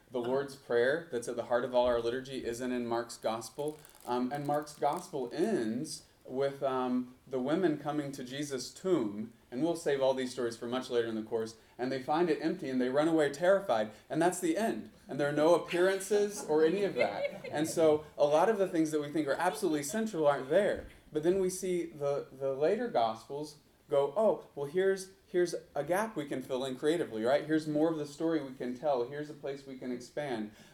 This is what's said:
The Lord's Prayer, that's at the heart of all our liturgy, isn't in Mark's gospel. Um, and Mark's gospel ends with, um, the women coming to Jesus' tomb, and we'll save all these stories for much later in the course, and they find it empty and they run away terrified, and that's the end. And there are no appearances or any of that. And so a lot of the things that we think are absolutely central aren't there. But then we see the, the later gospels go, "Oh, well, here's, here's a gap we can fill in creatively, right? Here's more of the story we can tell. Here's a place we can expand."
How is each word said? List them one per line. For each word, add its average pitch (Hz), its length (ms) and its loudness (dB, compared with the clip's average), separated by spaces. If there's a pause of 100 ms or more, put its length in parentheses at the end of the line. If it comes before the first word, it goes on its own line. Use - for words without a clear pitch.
(120)
The 127 80 -2
Lord's 135 340 -2
Prayer, 131 560 2
that's 117 160 -4
at 123 80 -4
the 113 80 -4
heart 120 220 0
of 127 100 -4
all 123 120 6
our 120 140 2
liturgy, 131 460 -4
isn't 120 240 -4
in 123 160 -2
Mark's 117 300 -2
gospel. 127 640 -4 (280)
Um, 123 260 0
and 143 140 -4
Mark's 147 280 -2
gospel 147 600 -2
ends 151 680 -2 (220)
with, 139 380 -2
um, 127 460 0 (200)
the 131 120 -2
women 156 380 2
coming 147 340 -4
to 135 100 -10
Jesus' 135 480 -8
tomb, 110 600 -2 (200)
and 123 100 -6
we'll 165 140 2
save 143 260 0
all 131 140 4
these 127 160 -4
stories 117 260 -4
for 123 100 -10
much 127 220 -4
later 120 200 2
in 110 80 -4
the 107 60 -2
course, 113 320 -4 (260)
and 131 100 -2
they 135 100 -4
find 160 300 2
it 143 100 2
empty 160 300 -2
and 127 100 0
they 127 80 2
run 147 200 2
away 156 220 4
terrified, 143 600 2 (180)
and 156 140 0
that's 175 160 2
the 170 180 0
end. 208 340 -4 (180)
And 131 100 -8
there 143 100 2
are 147 40 -2
no 156 240 6
appearances 190 920 0
or 156 160 4
any 190 200 2
of 160 100 -2
that. 101 560 -2
And 151 180 0
so 156 360 4 (140)
a 143 60 6
lot 151 240 6
of 214 100 2
the 185 100 2
things 160 240 0
that 151 80 0
we 143 80 -4
think 147 180 -2
are 135 140 0
absolutely 165 420 0
central 214 460 0
aren't 135 220 0
there. 175 340 2 (280)
But 151 100 -2
then 180 180 4
we 185 80 2
see 180 500 -2
the, 143 280 -2 (140)
the 135 120 0
later 185 360 2
gospels 135 680 -2 (340)
go, 143 280 2
"Oh, 202 260 4 (120)
well, 143 120 -6
here's, 190 420 0 (200)
here's 175 260 2 (200)
a 143 100 -2
gap 196 320 0
we 143 100 -4
can 131 160 -6
fill 131 240 -4
in 131 80 -4
creatively, 127 500 0
right? 139 220 4
Here's 156 220 0
more 151 220 4
of 160 60 -2
the 147 80 -4
story 160 380 -2
we 131 100 -10
can 123 240 -6
tell. 135 320 0
Here's 147 220 -8
a - 40 -12
place 139 320 -8
we 131 100 -12
can 127 160 -8
expand." 120 580 -6 (240)